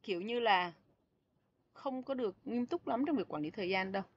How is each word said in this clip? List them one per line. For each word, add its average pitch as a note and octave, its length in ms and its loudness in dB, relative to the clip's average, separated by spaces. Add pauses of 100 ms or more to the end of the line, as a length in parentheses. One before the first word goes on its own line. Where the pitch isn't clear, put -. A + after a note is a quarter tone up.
kiểu F3+ 180 -4
như A#3 200 -2
là F3+ 320 4 (1000)
không C4 300 -6
có C4+ 120 -4
được A3+ 300 0
nghiêm A#3+ 220 0
túc F4 200 -4
lắm C4 200 2
trong D#4 100 2
việc F#3+ 120 0
quản D3+ 140 -4
lý D#3 80 -2
thời F#3 180 -4
gian F#3+ 240 0
đâu G3 100 0 (140)